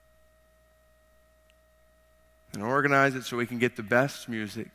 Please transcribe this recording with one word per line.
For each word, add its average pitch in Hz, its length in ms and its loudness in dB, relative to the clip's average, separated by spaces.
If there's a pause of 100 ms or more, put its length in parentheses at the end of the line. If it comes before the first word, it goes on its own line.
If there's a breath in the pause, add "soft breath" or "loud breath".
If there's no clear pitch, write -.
(2500)
And 101 100 -10
organize 139 520 4
it 123 100 -8
so 123 120 -8
we 120 100 -2
can 120 120 -8
get 120 180 0
the 117 60 -10
best 120 460 0
music 110 460 -8